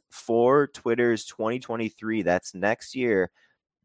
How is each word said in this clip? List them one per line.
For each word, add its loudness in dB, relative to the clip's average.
for 2
Twitter's 0
twenty -6
twenty-three. -6
That's 0
next -4
year. 0